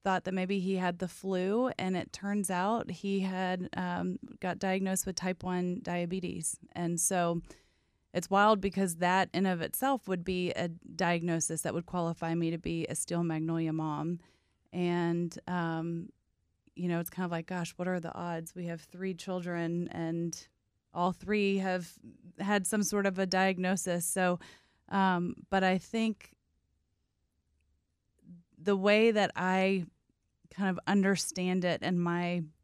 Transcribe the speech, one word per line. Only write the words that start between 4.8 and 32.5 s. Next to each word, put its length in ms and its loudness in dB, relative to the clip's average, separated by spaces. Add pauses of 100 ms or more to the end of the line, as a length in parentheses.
with 100 -6
type 280 -4
one 400 0
diabetes. 720 -4 (140)
And 280 -2
so 420 2 (680)
it's 180 -2
wild 300 6
because 360 0
that 400 2
in 100 4
of 160 2
itself 460 0
would 160 -2
be 300 0
a 160 -2
diagnosis 920 -2
that 140 -2
would 100 -2
qualify 480 -2
me 160 2
to 80 -2
be 300 -4
a 80 -4
Steel 280 -2
Magnolia 480 0
mom. 480 -2 (540)
And, 640 0 (100)
um, 600 -4 (680)
you 140 -2
know, 100 2
it's 120 -4
kind 120 -4
of 80 -2
like, 140 -4
gosh, 320 -4
what 100 -2
are 120 0
the 160 -8
odds? 400 -6
We 100 -8
have 160 -6
three 320 -6
children, 760 -2
and 460 -2 (580)
all 180 0
three 480 2
have 340 -2 (460)
had 280 2
some 160 2
sort 220 2
of 140 0
a 80 2
diagnosis. 800 2
So, 340 2 (500)
um, 460 2 (160)
but 120 4
I 140 4
think 540 -2 (2250)
the 180 2
way 360 6
that 240 4
I 500 2 (640)
kind 200 -2
of 180 -2
understand 760 2
it 160 2
and 200 0
my 420 -2 (200)